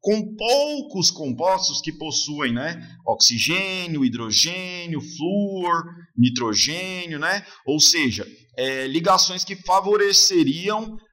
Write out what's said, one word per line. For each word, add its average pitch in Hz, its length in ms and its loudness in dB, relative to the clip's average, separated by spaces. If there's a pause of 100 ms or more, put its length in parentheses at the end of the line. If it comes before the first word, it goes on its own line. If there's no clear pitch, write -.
com 208 360 0
poucos 269 720 0
compostos 156 680 -2
que 156 120 -8
possuem, 147 600 -4
né, 156 340 -6 (200)
oxigênio, 165 960 0
hidrogênio, 170 960 -2
flúor, 180 840 -2 (320)
nitrogênio, 143 1000 0
né? 185 280 -2 (200)
Ou 151 140 0
seja, 131 460 4 (300)
é, 131 300 -2
ligações 180 580 2
que 196 120 -8
favoreceriam 196 1400 2 (160)